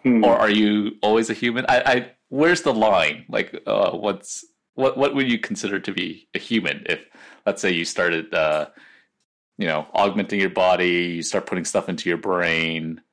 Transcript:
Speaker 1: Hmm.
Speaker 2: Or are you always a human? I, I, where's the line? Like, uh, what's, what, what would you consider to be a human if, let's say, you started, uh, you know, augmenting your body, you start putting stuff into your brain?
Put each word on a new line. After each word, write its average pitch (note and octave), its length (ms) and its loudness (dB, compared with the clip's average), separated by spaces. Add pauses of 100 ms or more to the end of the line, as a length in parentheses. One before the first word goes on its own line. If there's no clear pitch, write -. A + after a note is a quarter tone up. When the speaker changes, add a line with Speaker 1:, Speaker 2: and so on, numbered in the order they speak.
Speaker 1:
Hmm. A#2 200 4
Speaker 2:
Or A#2 120 6
are A2 140 4
you G#2 420 2 (100)
always A2 280 2
a - 40 -2
human? A#2+ 340 -2
I, B2+ 180 4
I, B2 240 0 (180)
where's D#3+ 340 2
the C3 120 0
line? F#2+ 540 2
Like, - 380 -6
uh, G2+ 260 2
what's, G2 520 -6 (300)
what, C3 220 0
what C#3 180 2
would C3+ 160 0
you A#2 80 2
consider G2 400 -6
to G2 140 -8
be E2+ 420 -8
a - 60 -6
human - 480 -4
if, A#2+ 160 -4 (420)
let's G2 160 -4
say, G2 80 0
you E2+ 140 -2
started, E2 500 -2
uh, D2+ 320 0 (920)
you G#2 100 -2
know, D2+ 240 -2
augmenting G2+ 480 0
your F#2+ 100 2
body, F2+ 640 2
you E2 60 -6
start F#2 240 -4
putting F2+ 180 -4
stuff - 240 -4
into F2 200 -6
your E2+ 100 0
brain? E2 800 -2 (120)